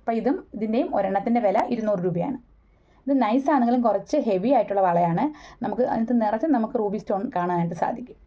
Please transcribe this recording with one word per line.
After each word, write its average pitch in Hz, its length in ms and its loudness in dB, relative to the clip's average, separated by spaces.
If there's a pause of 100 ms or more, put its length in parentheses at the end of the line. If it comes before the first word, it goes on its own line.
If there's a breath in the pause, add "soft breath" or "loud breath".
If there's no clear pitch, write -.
അപ്പോൾ 233 180 -4
ഇതും 240 180 0 (200)
ഇതിൻ്റെയും 220 400 -2
ഒരെണ്ണത്തിൻ്റെ 196 480 0
വില 202 140 2 (160)
ഇരുന്നൂറ് 214 300 -2
രൂപയാണ്. 175 320 -4 (680 soft breath)
ഇത് 269 80 -2 (100)
നൈസ് 233 320 0
ആണെങ്കിലും 247 320 2
കുറച്ച് 202 300 0 (100)
ഹെവി 202 300 0
ആയിട്ടുള്ള 202 320 2
വളയാണ്. 170 360 2 (380 loud breath)
നമുക്ക് 214 200 -2 (100)
അതിനകത്ത് 226 280 0
നിറച്ച് 220 360 0
നമുക്ക് 220 260 -2
റൂബി 208 200 -2
സ്റ്റോൺ 196 200 -2 (140)
കാണാനായിട്ട് 175 440 0
സാധിക്കും. 240 360 -4 (100)